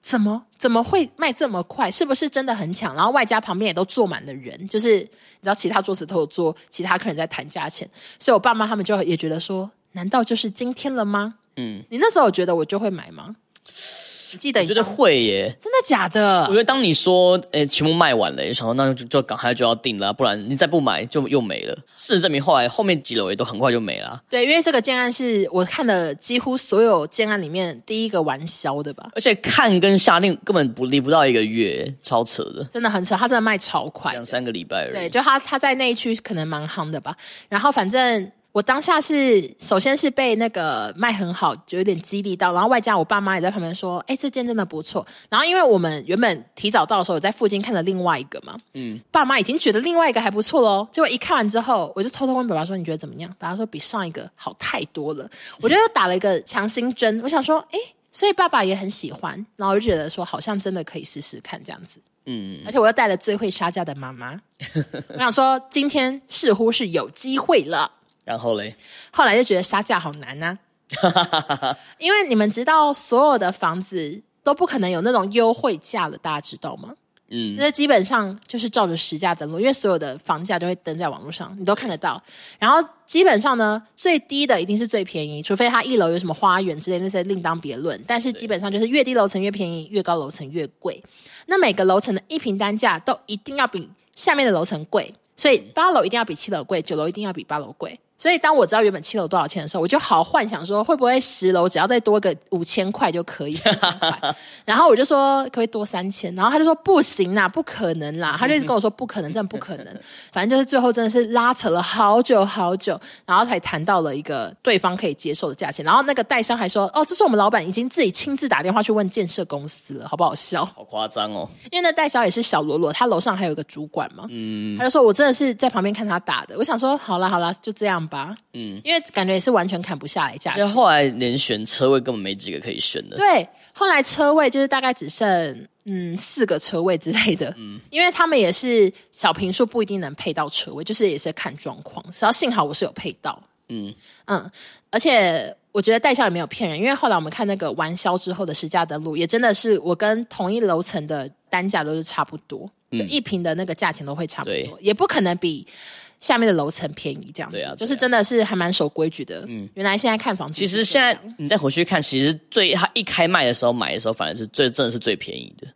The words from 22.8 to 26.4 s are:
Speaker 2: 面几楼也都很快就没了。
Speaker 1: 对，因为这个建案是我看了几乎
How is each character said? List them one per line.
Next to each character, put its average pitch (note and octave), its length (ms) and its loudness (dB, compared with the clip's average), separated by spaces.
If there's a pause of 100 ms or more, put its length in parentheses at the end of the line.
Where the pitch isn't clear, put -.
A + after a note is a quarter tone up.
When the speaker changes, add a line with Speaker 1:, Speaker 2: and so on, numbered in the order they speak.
Speaker 2:
面 E3+ 180 2
几 A#2+ 140 -8
楼 G2 160 -2
也 G#2 40 -2
都 B2+ 80 -2
很 A2+ 140 -6
快 B2 140 2
就 A#2+ 80 2
没 D#2 220 -6
了。 B1 280 -12
Speaker 1:
对， A#3+ 140 2
因 C4+ 80 2
为 E4 100 6
这 E4 100 2
个 C4 80 4
建 B3+ 160 0
案 B3 160 0
是 A#3 400 0
我 F3+ 140 2
看 D4+ 220 -4
了 E3+ 260 2
几 A#3+ 240 -4
乎 B3+ 180 -2